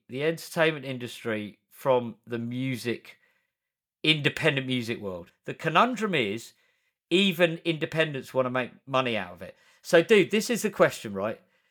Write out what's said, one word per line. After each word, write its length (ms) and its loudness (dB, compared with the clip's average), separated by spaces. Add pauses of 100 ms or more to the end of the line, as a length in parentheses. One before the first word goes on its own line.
the 140 -8
entertainment 640 0
industry 720 -6 (120)
from 480 0 (100)
the 120 -6
music, 800 -6 (840)
independent 640 2
music 340 -2
world. 320 -10 (140)
The 80 -8
conundrum 600 0
is, 380 -2 (580)
even 540 4
independents 720 -2
wanna 160 0
make 220 -4 (140)
money 300 -2
out 160 -8
of 100 -16
it. 140 -16 (260)
So, 200 6
dude, 280 6
this 200 0
is 120 -2
the 80 -2
question, 440 0
right? 260 -4 (300)